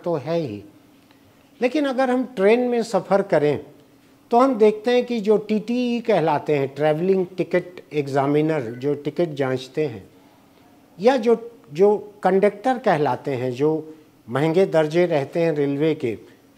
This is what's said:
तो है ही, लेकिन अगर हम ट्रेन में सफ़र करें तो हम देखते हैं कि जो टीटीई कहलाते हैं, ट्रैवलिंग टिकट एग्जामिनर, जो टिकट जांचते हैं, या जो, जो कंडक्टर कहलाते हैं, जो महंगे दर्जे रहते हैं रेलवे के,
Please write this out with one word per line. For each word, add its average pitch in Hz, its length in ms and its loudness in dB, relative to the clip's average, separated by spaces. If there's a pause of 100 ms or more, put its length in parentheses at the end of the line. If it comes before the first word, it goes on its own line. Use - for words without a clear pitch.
तो 175 100 -2
है 160 260 -4
ही, 104 220 -8 (1000)
लेकिन 269 220 0
अगर 262 260 0
हम 254 140 0 (120)
ट्रेन 208 240 4
में 240 220 0
सफ़र 196 400 0
करें 147 420 0 (640)
तो 233 80 4
हम 262 160 4
देखते 214 360 2
हैं 247 160 2
कि 240 140 -4
जो 208 160 2
टीटीई 233 640 -2
कहलाते 156 540 0
हैं, 135 140 0
ट्रैवलिंग 160 580 0 (100)
टिकट 175 440 -4 (120)
एग्जामिनर, 147 680 0
जो 123 340 -6
टिकट 151 340 -4
जांचते 135 580 -4
हैं, 107 240 -12 (920)
या 247 160 4
जो, 226 340 0 (220)
जो 196 500 2
कंडक्टर 202 560 2
कहलाते 143 520 0
हैं, 127 220 -4
जो 151 420 -2 (360)
महंगे 160 360 2
दर्जे 160 400 2
रहते 156 340 -2
हैं 165 120 0
रेलवे 147 420 0
के, 113 240 -6 (400)